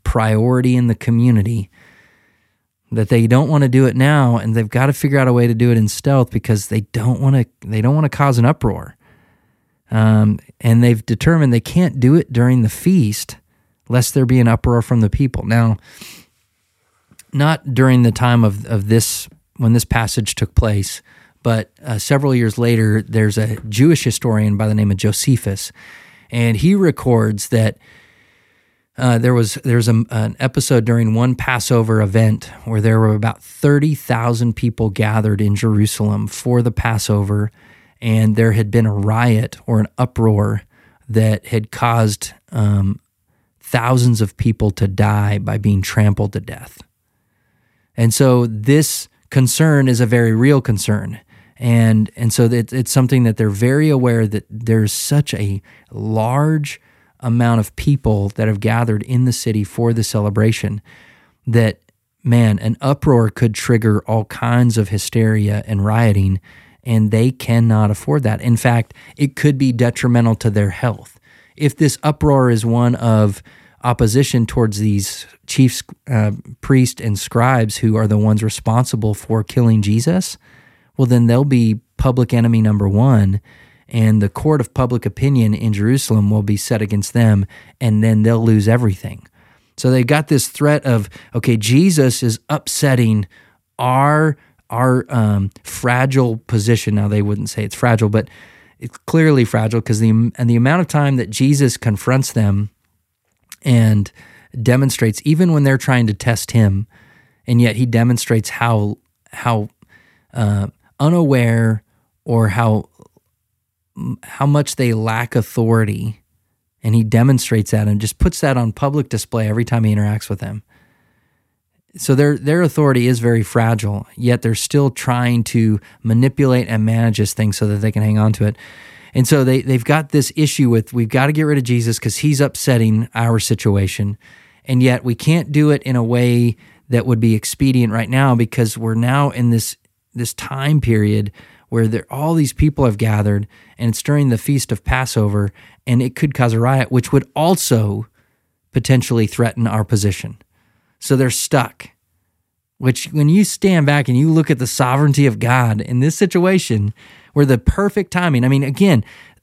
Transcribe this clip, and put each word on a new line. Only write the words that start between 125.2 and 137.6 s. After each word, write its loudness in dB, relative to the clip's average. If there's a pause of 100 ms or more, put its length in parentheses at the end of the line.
to 0 (220)
manipulate 0
and -2
manage 0
this -2
thing -2
so -4
that -2
they -2
can -2
hang 0
on 2
to -2
it. -4 (560)
And 0
so 2
they, 2
they've -2
got -2
this 0
issue 0
with, 0
"We've -2
gotta 0
get -2
rid 0
of -2
Jesus -2
'cause -6
he's 0
upsetting 0
our 0
situation. -2 (480)
And 0
yet 2
we -4
can't -2
do 2
it 0
in -4
a 0
way 0 (320)
that -2
would 0
be 2
expedient -2